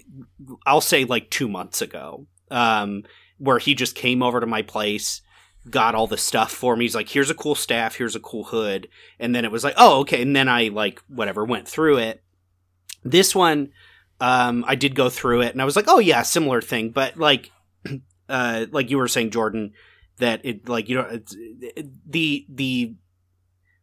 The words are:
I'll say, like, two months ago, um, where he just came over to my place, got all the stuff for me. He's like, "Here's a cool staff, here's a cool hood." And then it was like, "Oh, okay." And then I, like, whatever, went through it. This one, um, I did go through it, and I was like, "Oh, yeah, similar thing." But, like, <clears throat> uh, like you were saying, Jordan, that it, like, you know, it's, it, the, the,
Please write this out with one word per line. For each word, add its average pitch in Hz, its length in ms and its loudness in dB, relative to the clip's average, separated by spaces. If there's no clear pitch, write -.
I'll 147 160 4
say, 139 240 2
like, 120 240 -4
two - 180 -2
months 92 360 -8
ago, 80 420 -12
um, 107 540 0
where 131 220 2
he 139 160 2
just 123 180 -2
came 127 300 0
over 123 160 0
to 117 80 -2
my 110 160 -2
place, 104 580 -6
got 117 240 2
all 110 140 0
the 104 100 -4
stuff - 340 0
for 123 240 0
me. 120 100 0
He's 113 100 -4
like, 107 140 -6
"Here's 139 200 2
a 160 60 -2
cool 151 180 -4
staff, 117 440 -2
here's 117 180 -6
a 110 40 -10
cool 107 260 -12
hood." 101 440 -4
And 120 160 -2
then 120 100 0
it 104 60 -6
was 117 120 -4
like, 143 140 -2
"Oh, 190 220 10
okay." 139 240 0
And 139 120 0
then 135 140 2
I, 117 200 2
like, 104 380 -4
whatever, 107 380 -4
went 120 220 -4
through 151 320 4
it. 113 240 -4
This 175 300 4
one, 156 360 2
um, 123 480 2
I 135 80 2
did 131 200 0
go 127 140 4
through 120 320 2
it, 120 120 0
and 131 80 -4
I 135 40 0
was 143 120 0
like, 214 100 2
"Oh, 339 120 8
yeah, 151 240 0
similar 135 380 0
thing." 113 280 -4
But, 135 280 -2
like, 151 340 0
<clears throat> - 40 -12
uh, 120 420 -2
like 135 180 -2
you 139 80 0
were 127 100 0
saying, 117 240 0
Jordan, 110 400 -2
that 113 260 -2
it, 117 240 -10
like, 113 220 -4
you 123 60 -2
know, 127 140 -2
it's, 117 280 -12
it, 117 500 -16
the, 151 380 -2
the, 127 460 -4